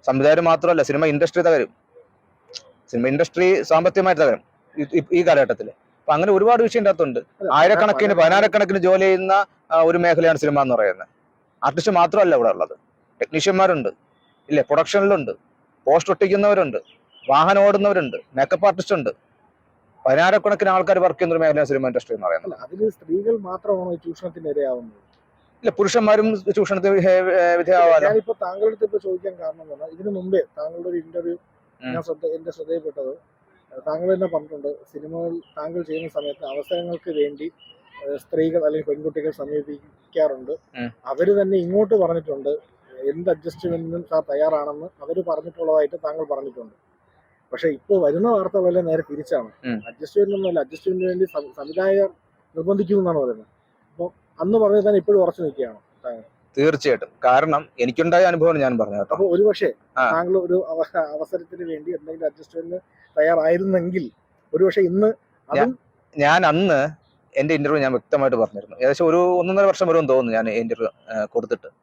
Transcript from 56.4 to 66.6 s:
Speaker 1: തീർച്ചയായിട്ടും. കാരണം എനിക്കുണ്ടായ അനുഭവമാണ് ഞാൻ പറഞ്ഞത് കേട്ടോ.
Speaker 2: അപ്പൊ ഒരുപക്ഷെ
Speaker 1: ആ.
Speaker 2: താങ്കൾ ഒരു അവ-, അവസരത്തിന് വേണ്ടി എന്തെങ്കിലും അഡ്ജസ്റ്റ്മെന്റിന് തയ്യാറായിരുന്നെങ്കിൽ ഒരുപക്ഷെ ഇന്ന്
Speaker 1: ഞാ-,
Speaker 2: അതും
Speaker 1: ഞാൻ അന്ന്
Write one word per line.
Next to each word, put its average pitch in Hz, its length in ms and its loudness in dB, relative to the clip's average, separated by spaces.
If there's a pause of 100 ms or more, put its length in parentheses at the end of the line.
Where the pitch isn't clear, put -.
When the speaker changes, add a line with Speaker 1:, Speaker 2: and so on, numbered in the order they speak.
Speaker 1:
തീർച്ചയായിട്ടും. 143 500 0 (180)
കാരണം 147 440 2 (100)
എനിക്കുണ്ടായ 160 440 2
അനുഭവമാണ് 170 360 2
ഞാൻ 131 180 0
പറഞ്ഞത് 104 200 -4
കേട്ടോ. 101 180 -4
Speaker 2:
അപ്പൊ 175 200 0
ഒരുപക്ഷെ 196 380 0 (240)
Speaker 1:
ആ. 127 140 2
Speaker 2:
താങ്കൾ 180 260 -2
ഒരു 180 320 -2
അവ-, 160 360 -4
അവസരത്തിന് 165 640 -10
വേണ്ടി 156 220 -10
എന്തെങ്കിലും 160 340 -12
അഡ്ജസ്റ്റ്മെന്റിന് 165 540 -10 (400)
തയ്യാറായിരുന്നെങ്കിൽ 170 920 0 (420)
ഒരുപക്ഷെ 185 280 2
ഇന്ന് 196 320 2 (420)
Speaker 1:
ഞാ-, 139 40 2
Speaker 2:
അതും 247 200 0 (380)
Speaker 1:
ഞാൻ 156 280 2
അന്ന് 156 440 2 (460)